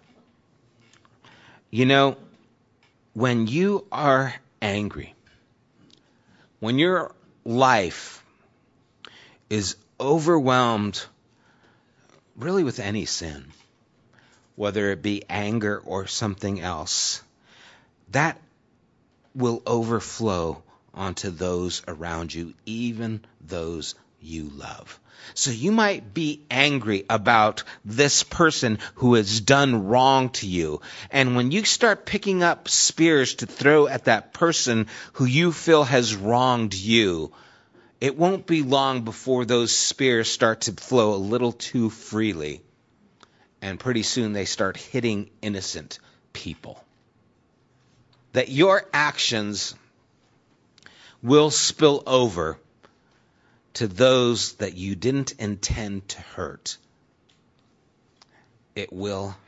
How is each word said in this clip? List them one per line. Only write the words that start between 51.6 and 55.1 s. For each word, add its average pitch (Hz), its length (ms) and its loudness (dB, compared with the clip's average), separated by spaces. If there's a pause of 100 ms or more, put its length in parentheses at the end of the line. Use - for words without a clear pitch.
over 90 500 2 (1160)
to 117 140 -4
those 120 640 2
that 92 220 -8
you 95 200 -6
didn't 131 380 -2